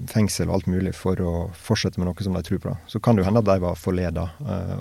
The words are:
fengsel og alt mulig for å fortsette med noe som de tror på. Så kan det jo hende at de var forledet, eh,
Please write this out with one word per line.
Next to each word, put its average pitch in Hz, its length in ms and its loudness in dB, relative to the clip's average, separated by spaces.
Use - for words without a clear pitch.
fengsel 92 420 2
og 87 60 0
alt 95 120 0
mulig 92 260 0
for 92 220 -2
å 87 400 -2
fortsette - 420 -2
med 90 100 0
noe 90 160 -4
som 92 100 0
de 90 100 -2
tror 92 160 -2
på. 92 180 -6
Så 110 140 -6
kan 117 140 4
det 95 80 4
jo 95 80 2
hende 113 80 6
at 104 60 2
de 98 140 6
var 87 160 0
forledet, 87 540 -2
eh, 95 360 -4